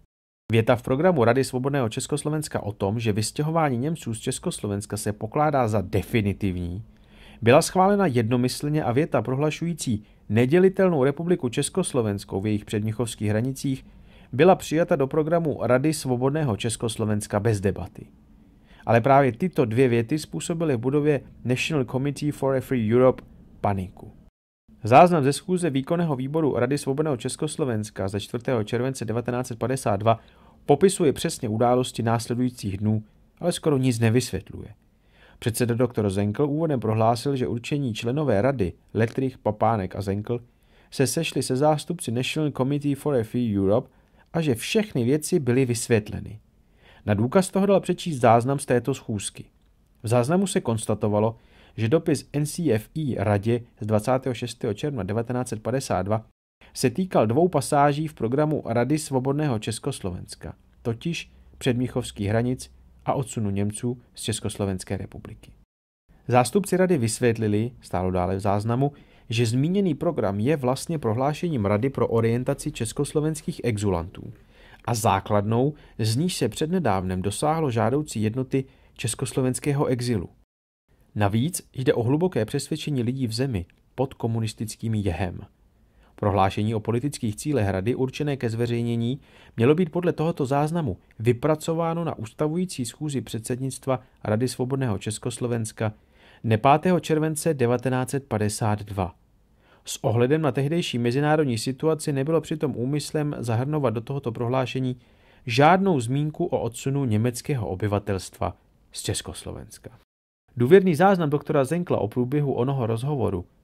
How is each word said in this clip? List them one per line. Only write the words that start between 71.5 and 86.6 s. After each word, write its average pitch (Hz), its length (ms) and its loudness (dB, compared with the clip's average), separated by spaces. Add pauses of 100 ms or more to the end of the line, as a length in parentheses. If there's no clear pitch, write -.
Rady 104 240 2
pro 120 180 0
orientaci 120 640 0
československých 151 920 -4
exulantů 101 720 -2 (520)
a 113 80 0
základnou, 107 800 2 (260)
z 110 160 0
níž 175 200 0
se 123 140 0
přednedávnem 101 720 0
dosáhlo 147 500 0
žádoucí 117 500 0
jednoty 127 440 -2 (280)
československého 135 920 -2
exilu. 123 440 -2 (880)
Navíc 113 580 0
jde 131 200 0
o 117 100 0
hluboké 139 420 0
přesvědčení 143 580 -4
lidí 127 240 -2
v 110 60 -4
zemi 113 320 -2 (300)
pod 127 180 -2
komunistickým 113 800 -4
jehem. 92 460 -2 (760)
Prohlášení 104 600 2